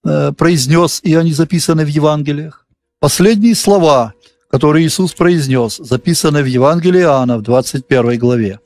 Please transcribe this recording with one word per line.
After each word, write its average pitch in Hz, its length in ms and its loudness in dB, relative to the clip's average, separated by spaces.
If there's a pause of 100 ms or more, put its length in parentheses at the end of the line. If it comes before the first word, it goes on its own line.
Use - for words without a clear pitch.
э, 147 280 0
произнес, 160 680 0
и 160 140 0
они 165 160 0
записаны 160 520 -2
в 147 40 -4
Евангелиях? 151 760 -4 (340)
Последние 208 540 2
слова, 151 600 0 (360)
которые 151 360 2
Иисус 175 280 -4
произнес, 135 640 0
записаны 147 640 -2
в 131 40 -2
Евангелии 160 540 2
Иоанна 131 380 0
в 107 40 -8
двадцать 123 440 -2
первой 120 320 0
главе. 113 480 -2